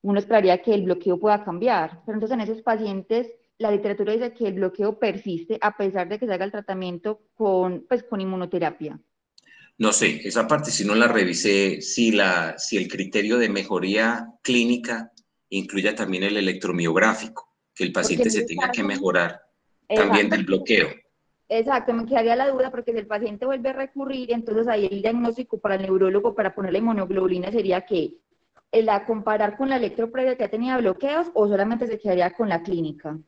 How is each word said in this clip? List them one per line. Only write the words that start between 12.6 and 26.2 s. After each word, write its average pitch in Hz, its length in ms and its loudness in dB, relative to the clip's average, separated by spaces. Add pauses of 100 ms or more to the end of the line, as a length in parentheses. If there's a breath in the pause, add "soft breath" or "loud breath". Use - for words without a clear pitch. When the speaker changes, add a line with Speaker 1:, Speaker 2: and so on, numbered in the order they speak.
Speaker 2:
el 92 140 -2
criterio 104 480 -2
de 117 100 2
mejoría 101 800 -2 (140)
clínica 120 720 0 (360)
incluye 98 440 -2
también 95 300 -4
el 101 120 0
electromiográfico, 92 1200 0 (180)
que - 120 -2
el - 80 -4
Speaker 1:
Porque 214 80 0
Speaker 2:
paciente - 280 2
se 208 120 0
Speaker 1:
en - 60 -2
Speaker 2:
tenga - 240 -4
que - 100 -2
Speaker 1:
caso 101 60 -2
Speaker 2:
mejorar 90 540 0 (460)
Speaker 1:
Exacto. 110 220 4
Speaker 2:
también - 200 4
del - 140 0
bloqueo. 95 460 2 (580)
Speaker 1:
Exacto, 240 460 0
me 233 120 -4
quedaría 233 300 2
la 269 140 2
duda 262 220 0
porque 240 200 -6
si 233 60 -2
el 208 100 -8
paciente 214 380 -4
vuelve 262 240 -2
a 262 40 -4
recurrir, 269 600 -6
entonces 226 340 0
ahí 208 240 2
el 202 100 -4
diagnóstico 233 600 -2
para 196 140 0
el 190 80 -2
neurólogo 190 520 2